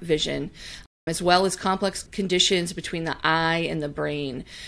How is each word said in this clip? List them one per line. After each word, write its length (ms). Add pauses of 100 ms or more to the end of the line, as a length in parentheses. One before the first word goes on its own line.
vision, 500 (560)
as 140
well 240
as 100
complex 480
conditions 720
between 320
the 180
eye 460
and 140
the 80
brain. 520 (260)